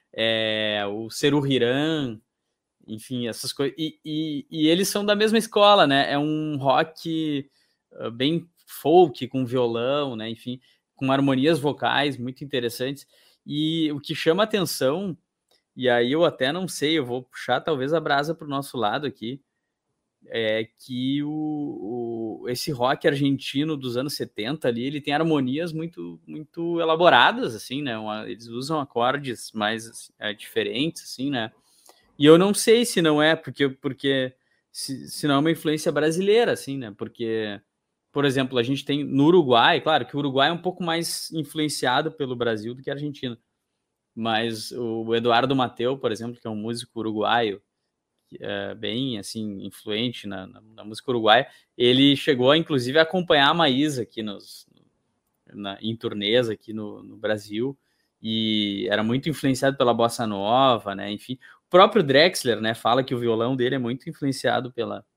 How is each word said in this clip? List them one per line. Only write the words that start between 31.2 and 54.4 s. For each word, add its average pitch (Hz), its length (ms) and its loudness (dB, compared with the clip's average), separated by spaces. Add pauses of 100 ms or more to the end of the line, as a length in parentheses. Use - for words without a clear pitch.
né? 117 220 -4 (680)
E 143 60 4
eu 160 120 12
não 196 160 4
sei 233 300 4
se 208 180 0
não 151 200 4
é, 156 160 4
porque, 139 320 -2
porque 131 640 -4 (360)
se, - 380 -12
se - 200 -6
não 143 80 4
é - 20 4
uma 156 140 2
influência 156 420 -2
brasileira, 185 580 2
assim, 139 260 -6
né? 110 200 -10
Porque, 110 640 -6 (500)
por 143 140 0
exemplo, 131 320 0
a 117 60 4
gente 135 200 -4
tem 143 220 -4
no 135 220 4
Uruguai, 147 520 6
claro 147 260 0
que - 100 -10
o 143 40 -2
Uruguai 139 300 2
é 170 40 0
um 170 80 -6
pouco 180 220 -6
mais 165 480 -4
influenciado 151 800 -2
pelo 127 240 -6
Brasil 117 380 -2
do 131 80 -16
que 139 80 -10
a 139 40 -6
Argentina, 139 460 -8 (720)
mas 113 580 -4
o, 113 340 -6
o 113 100 0
Eduardo 120 400 2
Mateu, 127 420 -2
por 123 140 -4
exemplo, 117 300 -10
que 120 60 -12
é - 20 -6
um 107 60 -8
músico 117 440 -10
uruguaio, 107 640 -2 (640)
que - 140 -20
é 101 340 -8
bem, 113 420 -6
assim, 101 480 -10
influente 110 640 -6
na, 95 180 -12
na, 101 160 -20
na 107 220 -20
música 110 280 -10
uruguaia, 117 360 6 (300)
ele 131 380 6
chegou 131 360 4
a, 156 60 6
inclusive, 147 420 0
a 160 40 6
acompanhar 160 460 4
a 160 40 4
Maísa 143 500 0
aqui - 180 -10
nos, 98 460 -12 (840)